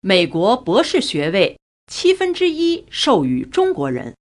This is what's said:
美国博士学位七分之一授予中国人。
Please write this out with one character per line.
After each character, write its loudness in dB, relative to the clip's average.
美 2
国 0
博 0
士 0
学 -2
位 0
七 0
分 -2
之 0
一 -2
授 0
予 -2
中 0
国 -4
人。 -8